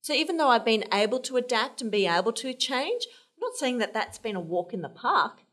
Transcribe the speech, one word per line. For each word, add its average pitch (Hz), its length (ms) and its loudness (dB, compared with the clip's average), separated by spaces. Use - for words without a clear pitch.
So - 120 -4
even 311 240 2
though 302 140 4
I've 226 140 4
been 220 280 4
able 214 280 2
to 254 160 -4
adapt 247 460 -2
and 226 80 -4
be 196 160 2
able 180 280 2
to 254 200 -6
change, 285 520 -2
I'm - 40 -12
not 494 160 -4
saying 254 220 -2
that 214 140 -2
that's - 260 -4
been 214 180 -6
a 180 40 -4
walk 175 320 -4
in 185 100 -6
the 147 60 -8
park - 520 -2